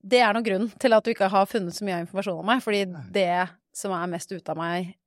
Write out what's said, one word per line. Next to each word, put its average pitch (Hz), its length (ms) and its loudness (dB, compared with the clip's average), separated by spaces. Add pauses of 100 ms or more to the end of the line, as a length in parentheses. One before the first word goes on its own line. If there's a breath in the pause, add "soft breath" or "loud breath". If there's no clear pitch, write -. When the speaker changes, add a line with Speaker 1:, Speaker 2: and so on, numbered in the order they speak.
Speaker 1:
det 247 180 4
er 214 120 4
nok 226 120 0
grunnen 208 320 -2
til 240 160 4
at 220 120 6
du 233 80 0
ikke 190 180 2
har 196 180 4
funnet 175 240 -4
så - 120 -8
mye 180 140 -2
av 170 60 -6
informasjon 190 360 -6
om 170 40 -8
meg, 240 180 2
fordi 202 220 0
Speaker 2:
Nei. 170 260 -12
Speaker 1:
det 180 380 2 (260)
som 196 160 -6
er 175 160 -4
mest 170 240 -8
ut 175 180 -10
av 160 80 -4
meg 175 360 -4 (140)